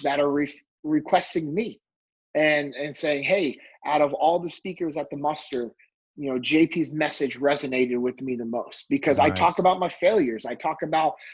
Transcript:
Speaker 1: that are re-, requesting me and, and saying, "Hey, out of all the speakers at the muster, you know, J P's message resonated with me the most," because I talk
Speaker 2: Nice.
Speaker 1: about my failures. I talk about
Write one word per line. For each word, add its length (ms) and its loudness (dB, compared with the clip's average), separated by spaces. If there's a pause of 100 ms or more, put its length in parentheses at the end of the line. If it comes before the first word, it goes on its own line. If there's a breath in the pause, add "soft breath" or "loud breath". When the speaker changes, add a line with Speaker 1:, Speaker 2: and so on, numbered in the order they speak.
Speaker 1:
that 160 2
are 120 4
re-, 220 -2 (300)
requesting 720 0
me 280 -4 (540)
and, 400 2
and 200 -8
saying, 280 -2
"Hey, 340 2 (280 loud breath)
out 160 2
of 120 2
all 260 2
the 100 -6
speakers 460 -6
at 140 -6
the 80 -8
muster, 540 -4 (440 soft breath)
you 140 -6
know, 100 -2
J 280 4
P's 240 -4
message 480 -2
resonated 600 0
with 220 -4
me 140 -4
the 100 -8
most," 440 -8
because 300 2
I 100 6
talk 220 2
Speaker 2:
Nice. 80 -2
Speaker 1:
about 200 4
my 100 0
failures. 560 2
I 100 -6
talk 280 -4
about 320 0 (180 loud breath)